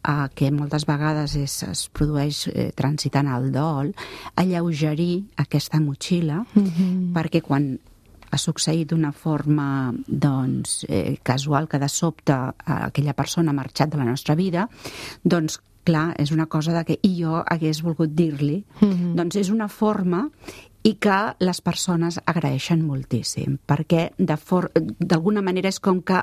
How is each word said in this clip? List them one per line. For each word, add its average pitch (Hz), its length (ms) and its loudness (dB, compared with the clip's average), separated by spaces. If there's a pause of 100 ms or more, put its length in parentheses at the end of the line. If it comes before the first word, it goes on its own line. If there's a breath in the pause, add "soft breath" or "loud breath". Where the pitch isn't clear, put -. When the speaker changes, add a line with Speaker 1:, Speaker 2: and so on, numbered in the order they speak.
Speaker 1:
a 143 320 0
que 139 160 2
moltes 147 380 -2
vegades 151 480 0
és, 143 280 -4
es - 280 -6
produeix, 147 560 -2
eh, - 260 -2
transitant 139 540 0
el 131 240 -2
dol, 143 400 -2 (440 loud breath)
alleugerir 170 880 0 (100)
aquesta 143 440 0
motxilla, 160 760 -2
Speaker 2:
Mhm. 185 580 2
Speaker 1:
perquè 160 300 0
quan 139 360 0 (540)
ha 143 60 0
succeït 160 480 0
d'una 156 240 2
forma, 139 840 0 (140)
doncs, 135 840 0
eh, 131 320 0
casual, 139 480 0
que 143 120 0
de 139 80 0
sobte, - 440 -2
eh, 131 220 -2 (100)
aquella 139 480 -2
persona 156 380 0
ha - 20 0
marxat 139 380 -2
de 151 80 -4
la 135 60 0
nostra 135 320 0
vida, 180 320 0 (560 loud breath)
doncs, 165 340 0 (240)
clar, 160 340 2
és 143 140 0
una 160 160 0
cosa 160 260 -2
de 165 120 0
que, - 180 -2
"I 185 220 2
jo 160 200 0
hagués 156 380 0
volgut 165 320 0
dir-li". 151 500 0 (160)
Speaker 2:
Mhm. 175 360 2
Speaker 1:
Doncs 175 180 0
és 202 160 0
una 220 160 0
forma 208 640 0 (540 loud breath)
i 220 100 6
que 202 460 2
les 185 200 0
persones 170 640 -2
agraeixen 160 600 0
moltíssim, 135 800 -4
perquè 160 500 2
de 156 200 0
for-, 180 400 0
d'alguna 170 640 0
manera 185 260 0
és 190 120 -4
com 185 200 2
que 185 220 2